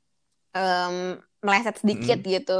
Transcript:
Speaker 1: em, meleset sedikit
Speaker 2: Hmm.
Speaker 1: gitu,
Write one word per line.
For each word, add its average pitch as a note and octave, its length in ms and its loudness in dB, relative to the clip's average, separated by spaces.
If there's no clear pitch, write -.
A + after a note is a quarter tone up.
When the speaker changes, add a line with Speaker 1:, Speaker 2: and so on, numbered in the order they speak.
Speaker 1:
em, F3+ 640 -2
meleset G#3 400 0
sedikit A3+ 400 2
Speaker 2:
Hmm. G3 140 -6
Speaker 1:
gitu, F#3 280 0